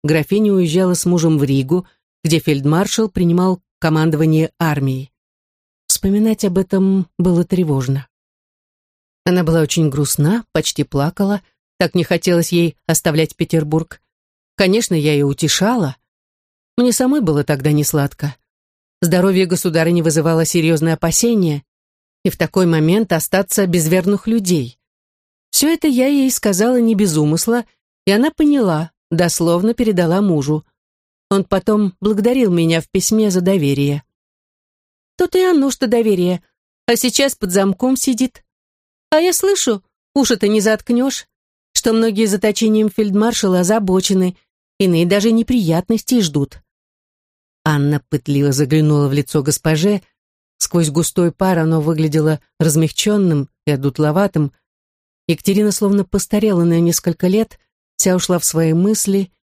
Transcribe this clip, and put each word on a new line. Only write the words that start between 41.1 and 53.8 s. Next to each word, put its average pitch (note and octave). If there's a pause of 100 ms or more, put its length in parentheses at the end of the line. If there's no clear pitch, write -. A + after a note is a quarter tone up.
что -
многие A3+
заточением G#3+
фельдмаршала G#3
озабочены, F#3 (420)
иные F3
даже G3+
неприятностей A3+
ждут. D3 (1000)
Анна D3
пытливо C#3+
заглянула D3
в C3+
лицо C#3+
госпоже. D#3+ (560)
Сквозь E3
густой E3+
пар F#3
оно D#3+
выглядело D#3 (180)
размягченным D#3+ (180)
и D3+
одутловатым. D3+ (760)